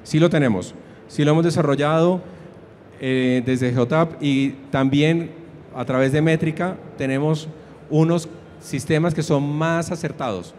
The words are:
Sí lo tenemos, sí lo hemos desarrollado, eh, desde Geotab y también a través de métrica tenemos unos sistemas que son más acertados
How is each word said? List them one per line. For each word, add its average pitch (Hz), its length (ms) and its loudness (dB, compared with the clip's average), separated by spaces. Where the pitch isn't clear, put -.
Sí - 160 0
lo 170 100 6
tenemos, 131 460 0
sí - 160 -2
lo 147 80 4
hemos 165 140 4
desarrollado, 160 760 2
eh, 127 460 0
desde 127 260 0
Geotab 156 480 2
y 139 300 2
también 147 600 2
a 123 120 -8
través 131 260 2
de 151 100 2
métrica 160 540 0
tenemos 147 500 -2
unos 160 380 2
sistemas 160 540 -2
que 156 100 -4
son 143 340 0
más 165 320 -2
acertados 135 680 -6